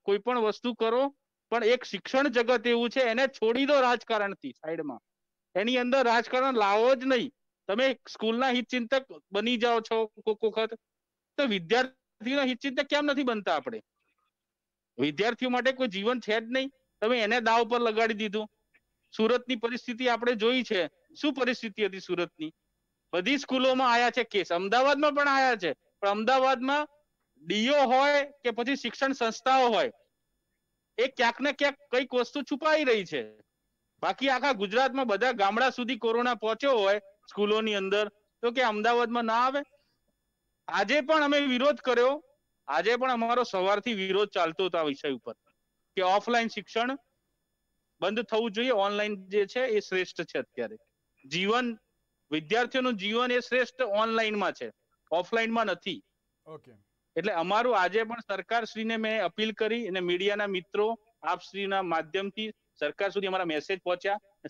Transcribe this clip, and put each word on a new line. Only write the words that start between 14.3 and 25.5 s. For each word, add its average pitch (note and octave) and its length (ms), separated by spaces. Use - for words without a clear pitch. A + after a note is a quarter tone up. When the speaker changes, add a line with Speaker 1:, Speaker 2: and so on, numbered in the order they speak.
Speaker 1:
વિદ્યાર્થીઓ G3 520
માટે B3 220
કોઈ B3+ 160
જીવન G#3 320
છે G#3+ 200
જ A3+ 100
નહીં, C4 200
તમે A#3 220
એને A3 180
દાવ A3+ 280
પર A#3+ 120
લગાડી A3+ 340
દીધું. G#3+ 340
સુરતની B3 400
પરિસ્થિતિ A#3+ 520
આપણે A#3+ 260
જોઈ A#3+ 280
છે, F#3 280
શું C#4+ 140
પરિસ્થિતિ A3+ 520
હતી F#3+ 140
સુરતની? E3+ 520
બધી F#3 260
સ્કૂલોમાં C4 540
આયા A#3+ 180
છે A#3+ 140
કેસ, F3+ 280
અમદાવાદમાં C4 600
પણ C#4+ 160
આયા C4+ 280